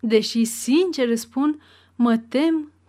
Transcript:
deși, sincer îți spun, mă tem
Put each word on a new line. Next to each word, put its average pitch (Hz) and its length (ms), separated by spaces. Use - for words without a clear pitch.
deși, 226 440
sincer 269 640
îți 233 120
spun, 294 400
mă 233 240
tem 302 540